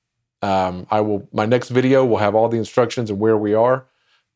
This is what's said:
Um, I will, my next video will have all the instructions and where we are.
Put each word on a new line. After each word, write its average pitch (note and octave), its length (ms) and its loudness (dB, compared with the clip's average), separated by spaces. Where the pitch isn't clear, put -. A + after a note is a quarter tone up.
Um, F#2 480 -2
I G#2+ 100 0
will, G#2+ 320 -4
my G#2+ 140 -2
next A#2+ 220 0
video C3 360 2
will A2 140 2
have G#2 160 0
all A2 140 2
the A#2 100 -2
instructions A2+ 500 -2
and G2+ 100 -6
where A2 200 2
we G#2 160 -2
are. B2+ 320 0